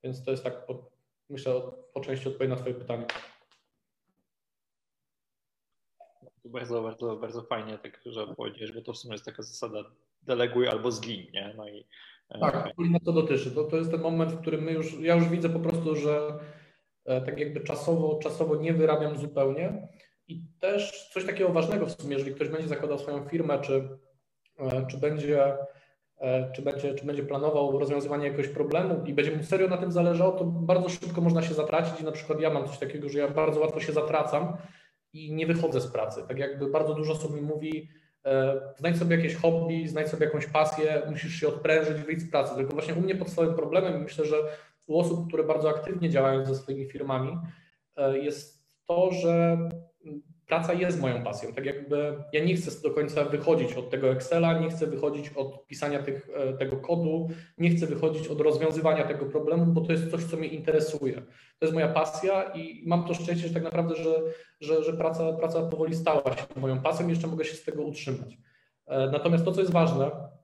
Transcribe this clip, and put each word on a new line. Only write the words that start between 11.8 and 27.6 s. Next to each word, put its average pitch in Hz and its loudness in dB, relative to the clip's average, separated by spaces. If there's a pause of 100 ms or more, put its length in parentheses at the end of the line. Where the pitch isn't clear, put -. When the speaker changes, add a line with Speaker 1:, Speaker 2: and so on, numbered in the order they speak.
Speaker 2:
e, 113 -12
Speaker 1:
Tak, - -2
i 170 0
nas 170 4
to 170 2
dotyczy. 139 2
To, 151 0
to 160 -2
jest 165 -2
ten 165 -2
moment, 165 0
w - -6
którym 156 -2
my 160 -2
już, 156 -4
ja 165 4
już 170 6
widzę 165 0
po 165 0
prostu, 165 0
że, 151 0 (680)
e, 131 0
tak 143 -6
jakby 147 -4
czasowo, 156 0
czasowo 151 0
nie 160 0
wyrabiam 151 4
zupełnie. 143 -2 (400)
I 170 -12 (180)
też 202 -2
coś 190 -4
takiego 196 2
ważnego 165 2
w - -6
sumie, 143 -6
jeżeli 139 -2
ktoś 151 -2
będzie 160 -4
zakładał 147 -2
swoją 143 -6
firmę, 165 0
czy, 135 0 (680)
e, 131 -2
czy 147 -8
będzie, 143 2 (600)
e, 131 0
czy - -10
będzie, 139 -2
czy 139 -6
będzie 143 -4
planował 143 0